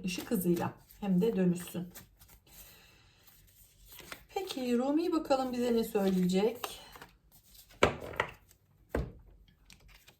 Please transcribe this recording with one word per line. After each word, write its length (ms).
ışık 260
hızıyla 420
hem 220
de 140
dönüşsün. 520
Peki 440
Rumi 340
bakalım 400
bize 220
ne 100
söyleyecek? 960